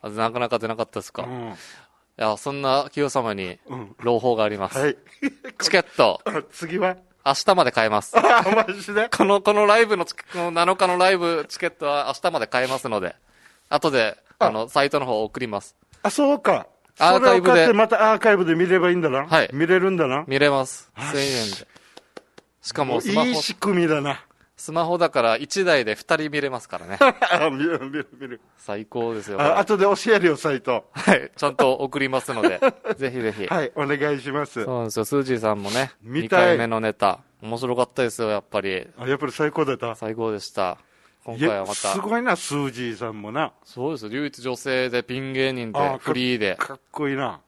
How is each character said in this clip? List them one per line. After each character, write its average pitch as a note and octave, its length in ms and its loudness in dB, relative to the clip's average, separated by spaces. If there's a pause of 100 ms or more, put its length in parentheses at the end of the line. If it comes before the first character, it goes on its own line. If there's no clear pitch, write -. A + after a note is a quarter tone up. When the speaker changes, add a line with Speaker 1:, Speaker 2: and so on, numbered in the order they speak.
Speaker 1:
あ、 A#2 80 -10
な A2+ 200 -2
か B2 80 -6
な A#2+ 100 -4
か A#2 100 -2
出 A2 80 -6
な A2 100 -6
か A2+ 60 -4
っ - 60 -6
た G#2+ 100 -8
で - 40 -10
す - 80 -18
か。 - 120 -10
Speaker 2:
う B2+ 40 -10
ん。 B2 220 -10
Speaker 1:
い F#2+ 60 -14 (600)
や、 G#2+ 220 -2
そ C#3 140 -8
ん C#3 100 -8
な C3+ 320 0
清 C#3+ 160 -2
様 A#2 240 -2
に F#2 340 -8
Speaker 2:
う B2 80 -12
ん。 G#2+ 260 -14
Speaker 1:
朗 A#2 180 2
報 A#2+ 160 2
が A2 80 2
あ G#2+ 60 0
り G#2 80 -6
ま F#2+ 120 -4
す。 - 80 -6
Speaker 2:
は C#3 100 0
い。 C3+ 80 -2 (640)
Speaker 1:
チ - 120 0
ケ F#3 80 4
ッ - 60 -2 (120)
ト。 A2+ 280 4
Speaker 2:
あ、 D#3 260 -4
次 E3+ 260 -8
は？ F#3 180 -2 (300)
Speaker 1:
明 C#3 80 2
日 F#3+ 220 4
ま E3+ 100 4
で B2 60 2
買 A2+ 160 2
え - 20 2
ま G#2+ 140 2
す。 - 120 -14
Speaker 2:
あ、 - 60 8 (340)
マ G#3+ 180 0
ジ G3+ 200 -10
で？ A3 160 0
Speaker 1:
こ - 160 0
の、 G3+ 160 4
こ G#3 120 2
の G#3 120 4
ラ G#3 140 6
イ A#3 80 6
ブ G#3 100 0
の E3+ 80 -4
チ - 100 -14
ケ-、 - 160 -18
こ F#3 60 -8
の F3 140 -4
七 E3+ 260 2
日 F#3+ 100 4
の F3+ 100 2
ラ F#3 140 6
イ F#3+ 60 4
ブ E3+ 320 -2
チ - 100 -14
ケ F3 80 -4
ッ - 40 -2
ト D3 160 -6
は C#3+ 280 -2
明 - 60 -14
日 F3 100 0
ま D#3+ 80 -2
で A2+ 80 -2
買 B2+ 180 0
え - 20 -4
ま C3 100 -2
す C3 100 -8
の G#2+ 140 -2
で、 F2 140 -6 (520)
後 D3+ 240 0
で、 A2 240 0 (220)
Speaker 2:
あ。 A3 80 2
Speaker 1:
あ D#3+ 60 4
の、 A2+ 180 -6
サ C#3+ 160 2
イ C#3+ 60 -2
ト D3 80 0
の C3 80 -4
方 A2 160 -2
送 G#2+ 160 -8
り B2 80 -6
ま G#2 120 -6
す。 - 160 -18 (280)
Speaker 2:
あ、 G3+ 80 0
そ C#4+ 240 2
う C#4+ 40 -8
か。 F#3+ 280 0 (320)
Speaker 1:
ア F3 160 8
ー F#3+ 60 4
カ G3 140 8
イ F#3 60 4
ブ F3+ 60 2
で。 - 40 6
Speaker 2:
そ B3 40 8
れ - 0 -
を - 0 -
買 - 100 8
っ - 20 6
て A#3 60 6
ま A3 140 6
た A3 260 4
ア - 20 4
ー - 40 -4
カ A3+ 120 4
イ G3+ 60 6
ブ F3+ 80 2
で E3 100 2
見 F3+ 120 2
れ F3+ 120 4
ば F3 120 4
い - 20 2
い - 20 2
ん F3+ 60 0
だ D#3 80 0
な。 C3+ 160 0
Speaker 1:
は D#3+ 180 4
い。 - 80 -2
Speaker 2:
見 C#3+ 160 0
れ F#3 120 4
る F#3 120 2
ん F#3 60 0
だ D3+ 100 2
な。 C#3 200 -2
Speaker 1:
見 C3+ 120 0
れ D3 120 6
ま C3+ 160 2
す。 - 280 -18
Speaker 2:
よ - 80 -10
し。 D3 80 -6
Speaker 1:
千 C#3 100 -2 (240)
円 G2+ 60 -6
で。 - 160 -12 (960)
し - 120 -12
か D3 120 -2
も A#2+ 160 -2
ス - 60 -6
マ G3 60 -2
ホ。 G#3+ 80 2
Speaker 2:
も - 40 2
う - 40 0
い - 20 0
い A#3+ 100 -2
仕 G3 140 -6
組 F#3+ 280 0
み E3 40 2
だ D3+ 140 0
な。 C#3 220 -6 (340)
Speaker 1:
ス - 160 -14
マ E3 100 0
ホ E3+ 140 -2
だ E3 120 2
か C3 120 0
ら A2+ 160 2
一 D3 260 -4
台 D3 220 4
で G#2+ 100 -2
二 - 220 -2
人 D#3 120 -4
見 D3 120 -2
れ C#3 80 -2
ま B2+ 100 -8
す - 80 -16
か F2 120 -10
ら E2+ 60 -16
ね。 F#2+ 140 -8
Speaker 2:
<laughs> B3 320 4
あ、 D#3 180 2
見 C3+ 140 -4
る、 E3 160 -2
見 C3+ 120 -10
る、 C#3+ 160 -6 (120)
見 C3+ 80 -12
る。 A#2+ 140 -14 (160)
Speaker 1:
最 G#2+ 280 -10
高 A#2 280 -4
で G#2+ 100 -8
す G#2 80 -10
よ。 G2 80 -6
Speaker 2:
あ、 D#3 180 2
後 G3+ 200 2
で F#3+ 80 4
教 G3+ 280 2
え G3+ 60 4
る F3 80 2
よ、 D3+ 80 4
サ D3+ 160 -2
イ C3 100 -4
ト。 A#2+ 300 -2
Speaker 1:
は - 240 4
い。 - 180 -4
ち - 100 -6
ゃ C#3+ 60 2
ん C3+ 60 -6
と C3 200 4
送 C3+ 240 -6
り C3+ 100 0
ま C3 100 0
す - 140 -6
の A#2 80 -2
で、 - 180 0 (200)
<laughs> - 180 -4
ぜ C3 120 -4
ひ B2 120 -6
ぜ A2 100 0
ひ。 G#2 160 -6
Speaker 2:
は E3 160 0
い、 B2 120 -6
お D3 100 -2
願 D3 280 0
い C3+ 60 -4
し C3+ 120 -8
ま C#3+ 140 -2
す。 A2+ 200 -8
Speaker 1:
そ B2+ 40 -8
う B2+ 100 -4
な - 20 -4
ん A#2 60 -4
で G#2+ 40 -8
す - 80 -4
よ。 G#2+ 60 -2
ス C#3+ 100 -4
ー C#3 80 2
ジ C3 120 0
ー A2+ 40 -4
さ A2 140 0
ん G2+ 100 -4
も G2+ 80 -6
ね、 C3 300 -2
Speaker 2:
見 C3 260 -6
た F#3+ 120 4
い。 - 20 8
Speaker 1:
二 F3+ 60 6
回 E3+ 100 4
目 A#2 100 -2
の A2+ 140 -2
ネ A2 120 0
タ、 G2 260 0 (220)
面 A2+ 160 -8
白 B2 200 -4
か B2 60 2
っ - 100 -2
た C3+ 80 -4
で A#2+ 80 0
す A#2+ 120 -8
よ、 A2 80 -2
や G#2 100 -2
っ - 20 -8
ぱ - 180 -4
り。 F#2+ 260 -4 (120)
Speaker 2:
あ、 B2 100 -10
や C#3 80 0
っ - 20 -10
ぱ C#3+ 100 -6
り B2 40 -6
最 D3+ 200 -2
高 D#3 120 -2
だ C3+ 120 -2
っ - 20 -18
た？ A#2 180 -8
Speaker 1:
最 A2 180 -8
高 A2+ 200 -4
で G2 80 -8
し - 100 -16
た。 F#2 260 -4 (460)
今 A#2 160 -12
回 D#3 80 0
は G3 180 -2
ま G3+ 80 -6
た。 - 140 -4
Speaker 2:
い G3 40 0
や、 G3 40 -2
す G3 60 -4
ご G#3+ 160 -4
い A#3+ 40 -2
な、 A#3+ 140 0
ス - 180 -8
ー C#3+ 180 -4
ジ A#2 100 -10
ー A#2 160 -6
さ A2+ 140 -8
ん G#2+ 100 -14
も G#2 100 -12
な。 C#3+ 220 -6 (100)
Speaker 1:
そ B2+ 240 -10
う D#3+ 60 -4
で C#3 40 -10
す A2 100 -14
よ。 G#2 40 -12
唯 D3 160 -6
一 A#2+ 140 -14
女 B2 160 -6
性 B2+ 320 -4
で A#2+ 140 -2
ピ B2 180 -8
ン C3+ 100 -10
芸 C3 220 -2
人 A#2+ 180 -8
で、 C#3+ 80 -4
Speaker 2:
あ、 C#3+ 120 0
か-、 C3 80 -6
Speaker 1:
フ D3+ 140 -4
リ B2+ 220 0
ー - 20 -6
で。 G2 220 -2
Speaker 2:
か - 140 -6
っ C3 60 -18 (120)
こ D3 160 -4
い C3+ 60 -2
い - 20 -4
な。 A#2 320 -6